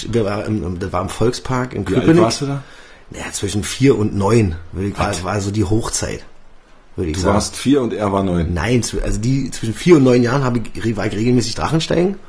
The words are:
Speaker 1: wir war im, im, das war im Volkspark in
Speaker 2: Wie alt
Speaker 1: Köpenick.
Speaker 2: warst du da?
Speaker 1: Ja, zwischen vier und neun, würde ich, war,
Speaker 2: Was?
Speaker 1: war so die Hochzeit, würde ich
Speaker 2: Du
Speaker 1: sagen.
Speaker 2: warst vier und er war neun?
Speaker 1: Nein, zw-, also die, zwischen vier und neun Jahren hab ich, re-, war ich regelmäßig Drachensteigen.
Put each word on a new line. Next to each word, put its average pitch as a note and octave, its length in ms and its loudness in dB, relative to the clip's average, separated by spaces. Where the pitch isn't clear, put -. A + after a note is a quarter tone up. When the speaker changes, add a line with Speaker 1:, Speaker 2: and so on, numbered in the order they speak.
Speaker 1:
wir A2 140 0
war G2+ 180 -4
im, G#2 220 -2
im, F2+ 140 -6
das F#2+ 120 -6
war F2+ 100 -2
im G2 60 -4
Volkspark B2 680 -2
in G2 140 -6
Speaker 2:
Wie F#2 80 0
alt B2+ 80 2
Speaker 1:
Köpenick. E3 200 6
Speaker 2:
warst - 180 0
du C#3+ 60 -4
da? C#3 140 -6
Speaker 1:
Ja, - 200 -12
zwischen G2 320 -4
vier C3 360 4
und G#2+ 160 0
neun, G2 400 2
würde F#2+ 160 -4
ich, G2+ 100 -8
war, F2 120 0
Speaker 2:
Was? F2+ 140 -6
Speaker 1:
war F#2+ 160 -2
so G2 120 -4
die G#2+ 140 0
Hochzeit, - 580 -2
würde E2 160 -4
ich - 60 -4
Speaker 2:
Du F2+ 40 -2
Speaker 1:
sagen. G2+ 140 2
Speaker 2:
warst G#2 200 -2
vier C3+ 280 2
und G#2+ 100 -2
er G2 180 -2
war G2 120 2
neun? F2 320 0
Speaker 1:
Nein, A2 260 2
zw-, - 220 -4
also G2+ 160 -2
die, C3 320 0
zwischen A2+ 240 -4
vier E3+ 220 6
und C#3 60 6
neun B2+ 200 6
Jahren C3 200 0
hab A#2+ 140 0
ich, G#2 260 -8
re-, A2 140 -2
war G2 80 -2
ich G2+ 80 -2
regelmäßig A#2 400 0
Drachensteigen. E3 600 0